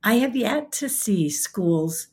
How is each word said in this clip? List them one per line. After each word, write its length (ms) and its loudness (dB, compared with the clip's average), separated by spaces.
I 120 4
have 200 2
yet 380 -2
to 160 -6
see 420 0
schools 840 -2